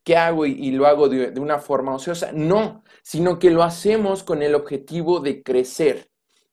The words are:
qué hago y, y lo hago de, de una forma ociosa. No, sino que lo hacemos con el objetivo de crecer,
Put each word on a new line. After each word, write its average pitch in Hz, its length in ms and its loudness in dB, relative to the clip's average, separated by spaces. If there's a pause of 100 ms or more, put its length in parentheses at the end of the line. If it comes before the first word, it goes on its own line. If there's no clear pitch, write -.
qué 165 120 2
hago 165 300 2
y, 139 60 0
y 135 180 -6
lo 135 160 2
hago 147 220 6
de, 127 240 -2
de 127 80 -8
una 147 180 -2
forma 135 340 -4
ociosa. 170 400 -6
No, 175 520 -2 (180)
sino 170 380 -2
que 180 100 6
lo 165 140 4
hacemos 190 580 0
con 156 180 -4
el 147 140 2
objetivo 156 640 -2
de 139 240 -4
crecer, 127 680 -2 (420)